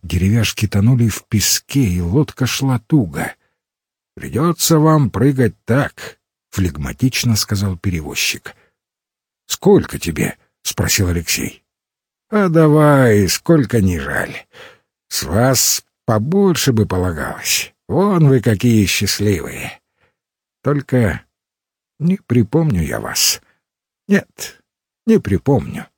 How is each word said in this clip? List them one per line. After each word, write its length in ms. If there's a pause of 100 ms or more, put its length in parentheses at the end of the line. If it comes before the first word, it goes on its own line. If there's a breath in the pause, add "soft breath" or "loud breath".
Деревяшки 640
тонули 400
в 180
песке, 580
и 180
лодка 440
шла 340
туго. 540 (840)
"Придётся 640
вам 300
прыгать 460 (100)
так", 540 (300)
флегматично 880
сказал 420
перевозчик. 760 (920)
"Сколько 520
тебе?" 380 (260)
спросил 460
Алексей. 540 (680)
"А 200
давай, 800
сколько 540
ни 160
жаль. 380 (720 loud breath)
С 160
вас 640 (200)
побольше 680
бы 140
полагалось. 880 (140)
Вон 400
вы 140
какие 440
счастливые. 960 (840)
Только 580 (800)
не 260
припомню 580
я 160
вас. 420 (680)
Нет, 560 (420)
не 140
припомню". 680 (100)